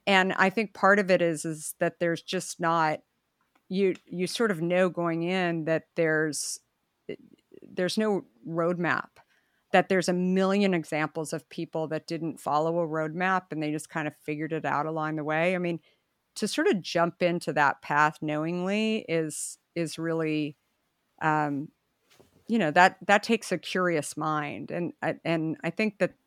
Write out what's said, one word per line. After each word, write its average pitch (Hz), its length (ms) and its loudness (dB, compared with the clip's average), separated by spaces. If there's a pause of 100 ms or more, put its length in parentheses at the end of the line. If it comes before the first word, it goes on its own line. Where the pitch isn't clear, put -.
and 190 280 4
I 190 180 2
think 214 220 -4
part 202 260 4
of 185 100 -2
it 175 120 4
is, 165 240 0
is 156 340 -8
that 170 200 -2
there's 170 220 -2
just - 380 -8
not, 165 400 0 (680)
you, 190 280 0 (100)
you 180 220 -4
sort 226 240 0
of 160 100 -4
know 180 280 2
going 165 340 -2
in 170 420 -2
that 160 200 0 (100)
there's, 156 640 0 (500)
eh, - 60 -10 (460)
there's - 360 -4
no 208 280 0 (220)
roadmap, 165 600 0 (640)
that 180 180 6
there's 185 200 2
a 180 40 2
million 190 600 4
examples 156 600 -2
of - 160 -8
people 160 380 -6
that 156 200 -6
didn't 160 320 -6
follow 165 400 0
a 170 80 0
roadmap 160 640 -2
and 156 100 -4
they 151 100 -2
just 151 180 -6
kind 156 180 -4
of 143 80 -8
figured 151 380 -6
it 151 120 -4
out 143 200 0
along 156 300 -4
the 151 80 -6
way. 160 320 0
I - 20 -2
mean, 170 220 -2 (560)
to 214 120 -4
sort 311 200 0
of 220 140 2
jump 170 400 0
into 175 320 0
that 147 280 2
path 151 400 2
knowingly 180 880 -2
is, 160 480 -4 (180)
is 165 240 -4
really, 156 560 -2 (680)
um, 151 460 0 (800)
you 226 100 0
know, 165 140 2
that, 180 260 6 (100)
that 208 160 6
takes - 280 0
a 180 60 0
curious 175 580 -2
mind. 151 560 -4
And 170 220 -4 (100)
I, 160 120 -2 (100)
and 160 380 -2
I 165 60 -4
think 214 300 -2
that 180 140 0 (140)